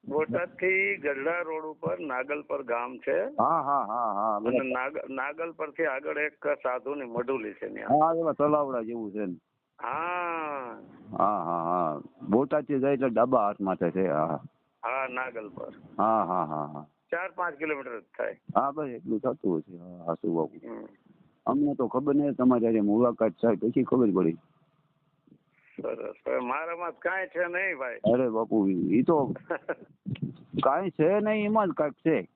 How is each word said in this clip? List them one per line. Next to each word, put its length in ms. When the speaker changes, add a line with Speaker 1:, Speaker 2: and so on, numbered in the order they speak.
Speaker 1:
બોટાદથી 880
ગઢડા 460
રોડ 220
ઉપર 360
નાગલપર 640
ગામ 360
છે. 260
Speaker 2:
હા, 240
હા, 240
હા, 280
હા, 220
Speaker 1:
અને 140
Speaker 2:
બરાબર. 140
Speaker 1:
નાગ-, 440
નાગલપરથી 760
આગળ 340
એક 280
સાધુની 420
મઢુલી 500
છે 140
ત્યાં. 320
Speaker 2:
હા, 140
એવા 180
તલાવડા 500
જેવું 300
છે 140
ને. 100
Speaker 1:
હા. 1000
Speaker 2:
હા, 260
હા, 200
હા. 360
બોટાદથી 480
જાય 140
એટલે 180
ડાબા 360
હાથ 140
માથે 300
છે, 180
હા. 320
Speaker 1:
હા, 240
નાગલપર. 680
Speaker 2:
હા, 260
હા, 220
હા, 200
હા. 200
Speaker 1:
ચાર 220
પાંચ 260
કિલોમીટર 420
જ 40
થાય. 200
Speaker 2:
હા, 160
બસ 180
એટલું 320
થતું 380
હશે. 200
હા, 280
હા, 80
શું 220
બાપુ. 260
Speaker 1:
હમ. 420
Speaker 2:
અમને 280
તો 120
ખબર 280
નહીં, 180
તમારી 340
હારે 140
મુલાકાત 520
થાય 240
પછી 260
ખબર 280
પડી. 220
Speaker 1:
સરસ. 460
હવે 100
મારામાં 520
તો 80
કાંઈ 280
છે 200
નહીં, 320
ભાઈ. 180
Speaker 2:
અરે 320
બાપુ, 400
ઈ 340
તો 320
Speaker 1:
<laughs> 720
Speaker 2:
કાંઈ 280
છે 300
નહીં, 240
એમાં 240
જ 20
કાંઈક 240
છે. 420